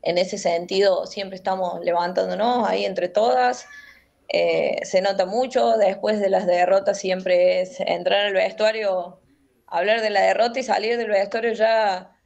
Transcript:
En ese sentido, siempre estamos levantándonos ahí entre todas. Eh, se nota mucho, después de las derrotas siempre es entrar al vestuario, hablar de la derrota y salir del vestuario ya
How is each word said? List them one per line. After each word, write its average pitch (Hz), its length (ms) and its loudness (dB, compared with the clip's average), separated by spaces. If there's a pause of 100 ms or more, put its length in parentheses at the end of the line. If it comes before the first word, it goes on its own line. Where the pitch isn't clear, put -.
En 170 120 0
ese 185 200 -2
sentido, 180 680 0
siempre 190 320 -10
estamos 180 420 -4
levantándonos 185 880 0
ahí 190 160 0
entre 180 240 -4
todas. 247 580 0 (600)
Eh, 165 560 0
se 185 180 0
nota 196 240 0
mucho, 233 520 0
después 208 420 0
de 196 100 0
las 190 160 2
derrotas 190 540 2
siempre 185 600 2
es 185 180 -8
entrar 185 460 0
al 202 80 -2
vestuario, 190 880 -2 (440)
hablar 208 360 0
de 220 80 0
la 202 100 2
derrota 202 400 2
y 247 40 -4
salir 214 340 -2
del 233 100 -4
vestuario 208 460 0
ya 220 720 0